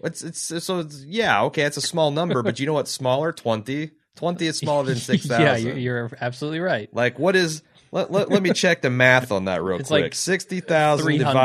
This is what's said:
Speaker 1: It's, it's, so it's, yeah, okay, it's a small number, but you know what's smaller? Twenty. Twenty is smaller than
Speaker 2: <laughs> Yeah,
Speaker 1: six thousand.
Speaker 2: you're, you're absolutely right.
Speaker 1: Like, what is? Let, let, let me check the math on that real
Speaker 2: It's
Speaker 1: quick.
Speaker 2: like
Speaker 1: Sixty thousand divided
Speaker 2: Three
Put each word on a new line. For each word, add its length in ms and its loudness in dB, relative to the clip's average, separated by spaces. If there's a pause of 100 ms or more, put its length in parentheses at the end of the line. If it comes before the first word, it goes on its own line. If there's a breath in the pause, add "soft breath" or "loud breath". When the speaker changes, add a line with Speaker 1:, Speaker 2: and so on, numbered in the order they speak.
Speaker 1:
It's, 220 -8
it's, 400 -10
so 160 -2
it's, 240 -12
yeah, 400 0
okay, 180 -2
it's 140 -2
a 60 -6
small 280 0
number, 320 0
but 160 -2
you 80 -2
know 80 -2
what's 160 -2
smaller? 420 -2
Twenty. 600 -4 (240)
Twenty 320 -4
is 100 -4
smaller 280 0
than 80 0
Speaker 2:
<laughs> 20 -2
Yeah, 60 -4
Speaker 1:
six 240 0
thousand. 400 2
Speaker 2:
you're, 120 -4
you're 320 -4 (100)
absolutely 400 -6
right. 320 -4
Speaker 1:
Like, 280 0
what 160 2
is? 260 0 (300 soft breath)
Let, 180 -2
let, 200 0
let 120 4
me 100 2
check 300 2
the 80 2
math 400 6
on 140 0
that 180 0
real 160 -2
Speaker 2:
It's 100 -8
Speaker 1:
quick. 140 4
Speaker 2:
like 120 -4
Speaker 1:
Sixty 460 -4
thousand 460 2
divided 260 2
Speaker 2:
Three 120 6